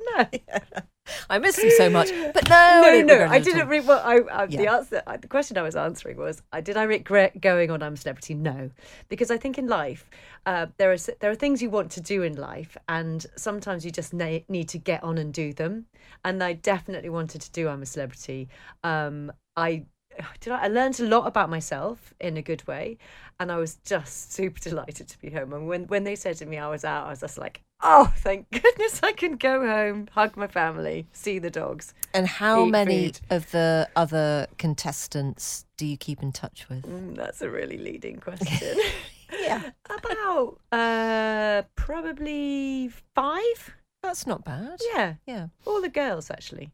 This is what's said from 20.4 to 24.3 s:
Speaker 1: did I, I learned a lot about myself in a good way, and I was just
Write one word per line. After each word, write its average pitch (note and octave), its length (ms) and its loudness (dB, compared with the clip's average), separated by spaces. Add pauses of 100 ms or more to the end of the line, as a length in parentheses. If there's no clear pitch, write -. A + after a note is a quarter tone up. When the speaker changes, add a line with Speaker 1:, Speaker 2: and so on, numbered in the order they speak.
Speaker 1:
did A3+ 100 -8
I, B3+ 140 -2
I - 20 0
learned B3+ 320 0
a A#3+ 80 -2
lot A#3 180 4
about G3+ 240 0
myself D#3 680 -8
in F3 160 -6
a D#3 60 -6
good D3+ 260 -8
way, E3 300 -10 (420)
and F3+ 100 -6
I F3 80 -4
was D#3+ 180 -4 (100)
just - 480 -8